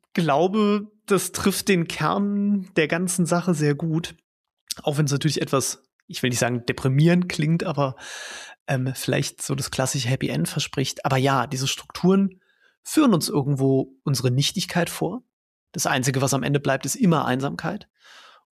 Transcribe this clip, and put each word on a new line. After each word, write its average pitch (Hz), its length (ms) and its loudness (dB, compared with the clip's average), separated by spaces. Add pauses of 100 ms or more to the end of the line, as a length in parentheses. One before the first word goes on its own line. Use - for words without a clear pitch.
(140)
glaube, 196 760 2 (160)
das 190 260 0
trifft - 360 -2
den 170 180 2
Kern 202 920 0
der 156 120 4
ganzen 175 380 0
Sache 175 260 2
sehr 147 220 2
gut. 160 400 -4 (680)
Auch 147 140 0
wenn 151 80 2
es 135 80 0
natürlich 143 300 0
etwas, - 400 -2 (240)
ich - 160 -10
will 127 80 2
nicht 120 80 -2
sagen 120 280 0
deprimierend 156 600 4
klingt, 160 360 0
aber, 143 320 0 (720)
ähm, 127 280 -2
vielleicht - 480 -2
so - 120 -4
das 135 160 -4
klassische 131 380 -2
Happy 127 220 -2
End 160 180 -2
verspricht. - 560 -4
Aber 135 140 2
ja, 131 280 2
diese 135 220 -4
Strukturen - 720 2 (420)
führen 285 300 4
uns 160 160 2
irgendwo 135 640 0 (100)
unsere 131 280 0
Nichtigkeit 170 580 -2
vor. 180 340 -6 (520)
Das 160 120 -4
Einzige, 135 360 0
was 139 100 2
am 135 120 0
Ende 143 160 0
bleibt, 135 260 -2
ist 139 80 -4
immer 165 300 2
Einsamkeit. 156 640 -4 (680)